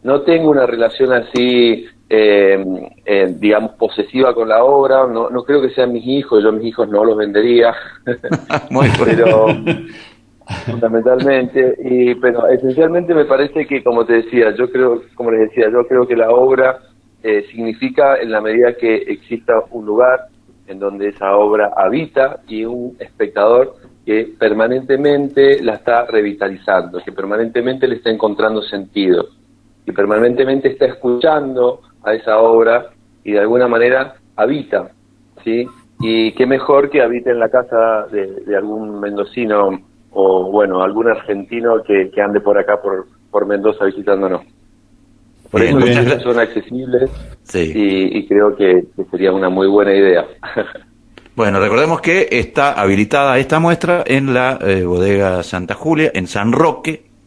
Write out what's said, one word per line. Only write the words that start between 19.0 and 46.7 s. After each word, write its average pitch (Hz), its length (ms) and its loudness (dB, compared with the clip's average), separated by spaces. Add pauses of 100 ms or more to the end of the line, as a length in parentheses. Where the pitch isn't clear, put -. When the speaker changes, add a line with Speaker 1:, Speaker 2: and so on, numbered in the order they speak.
Speaker 1:
un 110 160 -12
lugar 127 400 2 (400)
en 95 120 -18
donde 101 300 -6
esa 101 280 -2
obra 104 400 2
habita 131 720 -2
y 110 160 -8
un 123 340 -10
espectador 113 800 0 (280)
que 110 340 -2
permanentemente 135 1200 0
la 113 120 -2
está 117 320 0
revitalizando, 98 960 -2
que 95 100 -14
permanentemente 117 760 -4
le 117 80 -4
está 117 140 -4
encontrando 107 520 -2
sentido, 95 640 -2 (600)
que - 60 -10
permanentemente 123 760 0
está 135 180 0
escuchando 127 960 -2 (220)
a 107 120 -2
esa 110 240 -2
obra 113 520 2 (340)
y 104 80 -6
de 104 80 2
alguna 120 280 2
manera 123 480 0 (200)
habita, 110 540 -4 (520)
¿sí? 117 240 -4 (340)
Y 113 320 0
qué 127 120 0
mejor 139 460 2
que 147 100 2
habite 120 300 -2
en 120 80 0
la 113 100 0
casa 113 640 0
de, 98 140 -4 (200)
de 101 100 -2
algún 107 440 -6
mendocino 101 800 -4 (300)
o, 95 400 2
bueno, 98 320 2
algún 104 260 0
argentino 110 760 -2
que, 98 320 0
que 104 60 -2
ande 101 200 0
por 101 180 0
acá, 101 240 -2
por, 95 240 -6 (240)
por 98 160 -2
Mendoza 104 400 -2
visitándonos. 95 560 -2 (1080)
Por 110 120 0
Speaker 2:
Bien, 139 160 2
Speaker 1:
eso 127 80 4
Speaker 2:
muchas 120 180 2
Speaker 1:
que 123 120 2
Speaker 2:
gra- 123 60 -8
Speaker 1:
son 120 160 0
accesibles 127 720 -2 (340)